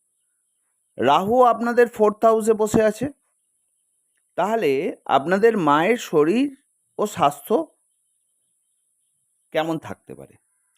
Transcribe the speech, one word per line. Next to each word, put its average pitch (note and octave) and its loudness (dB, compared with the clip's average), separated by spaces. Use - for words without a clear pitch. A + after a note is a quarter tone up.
রাহু E3+ 0
আপনাদের A#3+ 0
ফোর্থ G#3 -2
হাউসে A3+ 2
বসে A3 0
আছে, G#3+ -2
তাহলে G3 -2
আপনাদের F#3+ 2
মায়ের E3+ 2
শরীর F3+ 2
ও - -2
স্বাস্থ্য E3+ -2
কেমন D#3+ -4
থাকতে - -16
পারে? - -20